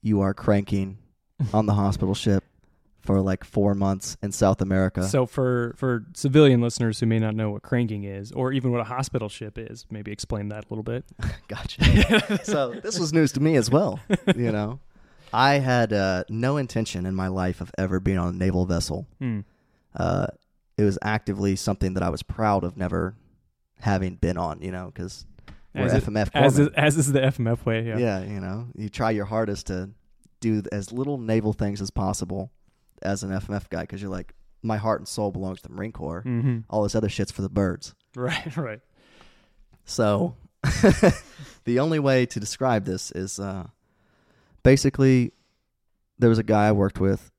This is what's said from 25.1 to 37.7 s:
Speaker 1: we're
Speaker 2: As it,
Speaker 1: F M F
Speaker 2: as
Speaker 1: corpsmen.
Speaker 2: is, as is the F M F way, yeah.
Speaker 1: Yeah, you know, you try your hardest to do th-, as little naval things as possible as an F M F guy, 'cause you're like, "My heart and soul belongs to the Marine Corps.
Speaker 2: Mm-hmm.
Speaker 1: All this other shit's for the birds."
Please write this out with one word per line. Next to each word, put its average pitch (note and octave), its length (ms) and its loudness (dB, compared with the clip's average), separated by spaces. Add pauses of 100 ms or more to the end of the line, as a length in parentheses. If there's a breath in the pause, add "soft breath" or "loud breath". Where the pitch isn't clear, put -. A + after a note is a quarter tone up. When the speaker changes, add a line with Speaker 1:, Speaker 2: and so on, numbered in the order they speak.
Speaker 1:
we're - 120 -2
Speaker 2:
As B2 80 2
it, - 40 6
Speaker 1:
F - 100 0
M G#2+ 100 -2
F G#2 160 0
Speaker 2:
as C#3 240 6
Speaker 1:
corpsmen. - 20 6
Speaker 2:
is, D3 160 6
as D3+ 220 2
is C#3+ 140 2
the C3+ 120 2
F C3 160 0
M A2+ 60 0
F A#2 180 -2
way, A2+ 220 0
yeah. A2+ 100 -4
Speaker 1:
Yeah, G#2 280 0
you G2+ 160 -8
know, G2 260 -8 (100)
you G#2 140 -8
try A2+ 200 0
your G#2 140 0
hardest G#2+ 440 -4
to F#2 200 -6 (520)
do A2 220 0
th-, - 80 -10
as G2+ 220 -6
little C3+ 240 -4
naval A2 380 0
things G2+ 260 -4
as F#2+ 100 -6
possible F#2+ 640 -4 (500)
as G2 200 -4
an F#2+ 100 -6
F F#2+ 160 -6
M G2+ 80 -4
F - 140 -8
guy, E2+ 160 -6
'cause G2 160 -10
you're G2+ 80 -8
like, F#2 240 -10 (280)
"My A2 140 -2
heart G#2 240 0
and - 80 -14
soul G#2 240 -2
belongs F#2+ 300 -8
to - 60 -18
the - 60 -16
Marine G2+ 180 -8
Corps. E2 340 -8
Speaker 2:
Mm-hmm. B2 320 0 (100)
Speaker 1:
All G#2+ 140 0
this G2+ 120 -2
other A2 140 2
shit's - 240 -4
for - 100 -10
the F#2+ 60 -4
birds." F#2 460 -2 (100)